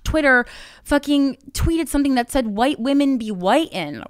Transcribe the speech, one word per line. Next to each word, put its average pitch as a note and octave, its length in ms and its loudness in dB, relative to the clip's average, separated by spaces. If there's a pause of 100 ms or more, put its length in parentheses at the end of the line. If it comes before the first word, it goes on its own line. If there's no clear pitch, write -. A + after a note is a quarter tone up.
Twitter C4+ 420 2 (400)
fucking C#4+ 520 0 (160)
tweeted E4 360 0
something C#4+ 280 0
that A#3+ 160 0
said, C4 160 0
"White A3+ 320 0
women C#4 380 2
be A3 120 -8
whiting," F#3 800 -2